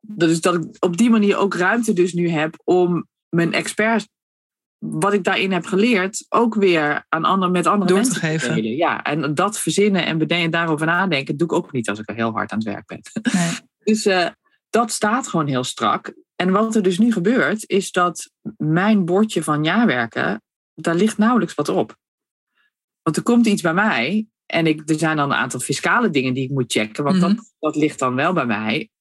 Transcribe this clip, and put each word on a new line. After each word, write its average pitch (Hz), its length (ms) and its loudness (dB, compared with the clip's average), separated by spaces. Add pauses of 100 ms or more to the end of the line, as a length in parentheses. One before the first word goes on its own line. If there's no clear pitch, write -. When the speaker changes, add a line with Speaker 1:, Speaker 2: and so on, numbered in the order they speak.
Speaker 1:
Dat - 300 -2
is 165 100 0
dat 175 140 0
ik 165 240 -6
op 175 180 -2
die 233 140 4
manier 208 260 4
ook 190 180 0
ruimte 214 380 0
dus 180 200 2
nu 170 160 0
heb 160 260 -2 (100)
om 175 420 2 (220)
mijn 170 240 0
experts, - 560 -2 (720)
wat 160 340 -2
ik 196 120 0
daarin 190 280 0
heb 190 140 -2
geleerd, 196 640 0
ook 220 260 2
weer 165 540 2
aan 165 160 -2
andere, 185 280 2
met 180 140 2
andere 190 260 2
Speaker 2:
Door 196 100 4
te 262 60 0
Speaker 1:
mensen 170 200 -2
Speaker 2:
geven. 156 200 -2
Speaker 1:
te 117 60 0
delen. 110 220 -2
Ja, 151 260 0
en 147 320 -2
dat 196 240 0
verzinnen 196 480 2
en 160 120 -2
bedenken, 165 320 0
daarover 160 360 0
nadenken, 165 500 0
doe 165 100 0
ik 160 60 -4
ook - 200 -2
niet 120 160 -4
als 104 100 -4
ik 110 160 -12
heel 113 180 -2
hard 107 200 -4
aan - 60 -4
het 110 100 -4
werk - 180 -10
ben. - 140 -14 (320)
Speaker 2:
Nee. 170 180 0 (220)
Speaker 1:
<laughs> - 120 -20
Dus, 214 220 2
eh, 185 200 2 (440)
dat 226 220 0
staat 226 360 -2
gewoon 160 180 -2
heel 127 180 -2
strak. - 480 -4 (240)
En 185 140 0
wat 220 240 2
er 220 80 2
dus 180 160 0
nu 233 140 4
gebeurt, 196 560 0
is 190 240 -2
dat 180 380 -2 (260)
mijn 180 480 2
bordje 185 380 0
van 151 220 0
jaarwerken, 160 800 0 (320)
daar 165 200 -2
ligt 208 240 2
nauwelijks 214 360 2
wat 143 140 -2
op. 160 280 -2 (1040)
Want 156 140 -2
er 170 60 -2
komt 240 240 4
iets 202 160 2
bij 165 120 0
mij 190 520 0 (200)
en 165 200 0
ik, 156 240 0
er 156 80 2
zijn 156 180 0
dan 143 140 0
een - 60 0
aantal 127 240 -4
fiscale 185 500 0
dingen 131 240 0
die 131 100 -4
ik 127 60 -8
moet 135 220 -2
checken, 113 320 -2
want 175 120 2
Speaker 2:
Mhm. 185 180 4
Speaker 1:
dat, - 240 -10
dat 151 180 -4
ligt 151 220 0
dan 127 160 -2
wel 151 180 0
bij 151 140 0
mij. 110 440 -4 (100)